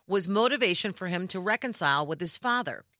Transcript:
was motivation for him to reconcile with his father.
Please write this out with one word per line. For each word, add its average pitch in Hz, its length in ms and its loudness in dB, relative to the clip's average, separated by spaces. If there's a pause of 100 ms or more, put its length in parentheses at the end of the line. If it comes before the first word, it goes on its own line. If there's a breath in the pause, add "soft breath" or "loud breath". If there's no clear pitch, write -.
was 185 200 0
motivation 208 680 2
for 185 140 -6
him 180 200 -2
to 190 100 -4
reconcile 180 680 0
with 151 120 -4
his 170 200 -4
father. 240 480 -2 (140)